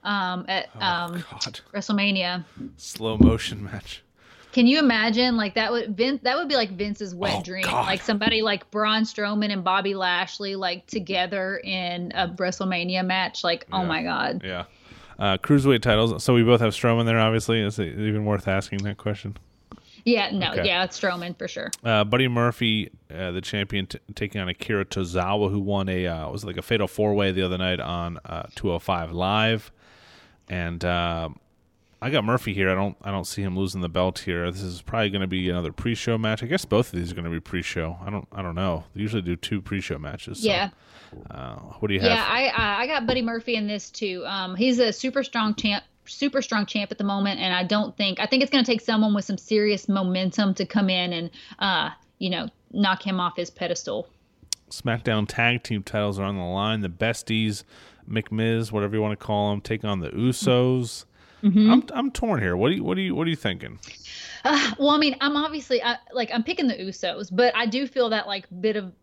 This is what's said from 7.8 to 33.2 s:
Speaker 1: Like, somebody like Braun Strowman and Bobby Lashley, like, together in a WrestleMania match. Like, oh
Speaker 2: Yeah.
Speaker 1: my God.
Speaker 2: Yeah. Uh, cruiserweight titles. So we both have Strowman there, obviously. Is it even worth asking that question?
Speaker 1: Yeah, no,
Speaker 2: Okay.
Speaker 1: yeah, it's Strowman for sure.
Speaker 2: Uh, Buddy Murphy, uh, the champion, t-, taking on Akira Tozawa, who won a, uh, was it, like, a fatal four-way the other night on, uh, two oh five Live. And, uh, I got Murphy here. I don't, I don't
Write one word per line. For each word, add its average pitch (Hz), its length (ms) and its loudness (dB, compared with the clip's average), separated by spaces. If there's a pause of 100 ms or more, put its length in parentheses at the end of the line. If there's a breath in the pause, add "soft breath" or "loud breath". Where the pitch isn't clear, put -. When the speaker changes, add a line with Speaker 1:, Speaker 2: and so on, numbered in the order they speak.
Speaker 1:
Like, 190 160 0
somebody 220 400 2
like 202 300 0
Braun 214 320 2
Strowman 208 480 0
and 190 120 -4
Bobby 190 300 2
Lashley, 190 600 -2
like, 185 320 -4
together 190 760 -2
in 180 520 -4
a 180 140 0
WrestleMania 185 760 -2
match. 185 380 -2
Like, 170 280 0
oh 190 100 0
Speaker 2:
Yeah. 180 60 0
Speaker 1:
my 165 160 -2
God. 170 400 -2
Speaker 2:
Yeah. 90 200 -6 (560 loud breath)
Uh, 101 180 2
cruiserweight 135 440 6
titles. 113 420 4
So 127 100 4
we 117 100 8
both 117 180 8
have 110 120 4
Strowman 117 320 4
there, 113 140 4
obviously. 110 420 4
Is 104 160 -2
it 95 100 0 (120)
even 107 260 0
worth 104 220 2
asking 95 360 0
that 101 140 -4
question? 104 380 -6 (680 loud breath)
Speaker 1:
Yeah, 220 260 2
no, 180 220 -2
Speaker 2:
Okay. 185 120 0
Speaker 1:
yeah, 180 180 2
it's - 160 -6
Strowman 180 380 -4
for 180 100 -8
sure. - 220 -8 (140)
Speaker 2:
Uh, 110 200 4
Buddy 123 240 4
Murphy, 117 640 2 (240)
uh, 90 180 -6
the 92 100 -2
champion, 98 460 -2
t-, - 100 -12 (180)
taking 104 260 -4
on 90 60 -4
Akira 98 380 -2
Tozawa, 92 640 0
who 101 80 0
won 98 300 0
a, 90 180 0
uh, 80 220 -4
was 101 140 -8
it, 107 40 -8
like, 87 100 -6
a 76 40 -6
fatal 104 260 2
four-way 104 440 2
the 92 100 2
other 92 160 0
night 92 220 0
on, 85 460 -4
uh, 82 180 -8 (120)
two - 160 -2
oh 85 80 -2
five 85 320 -2
Live. 107 600 0 (760 soft breath)
And, 85 360 -4
uh, 85 440 0 (680)
I 127 120 -4
got 143 120 2
Murphy 117 300 0
here. 95 160 2
I 92 60 4
don't, 98 260 -2
I - 80 -10
don't 98 160 -4